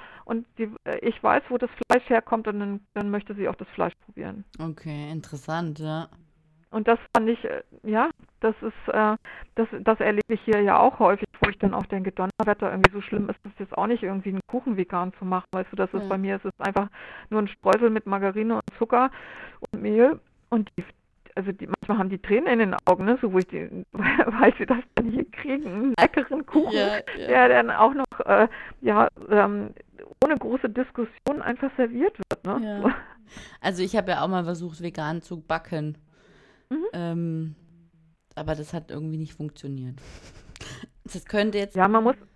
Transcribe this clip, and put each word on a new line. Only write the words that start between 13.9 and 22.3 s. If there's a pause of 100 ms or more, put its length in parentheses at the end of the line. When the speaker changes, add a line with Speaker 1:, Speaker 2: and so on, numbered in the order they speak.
Speaker 1:
irgendwie
einen
Kuchen
vegan
zu
machen",
weißt
du,
das
ist
Speaker 2:
Ja.
Speaker 1:
bei
mir,
es
ist
einfach (440)
nur
ein
Streusel
mit
Margarine
und (140)
Zucker (640)
und
Mehl (300)
und
die, (500)
also
die,
manchmal
haben
die
Tränen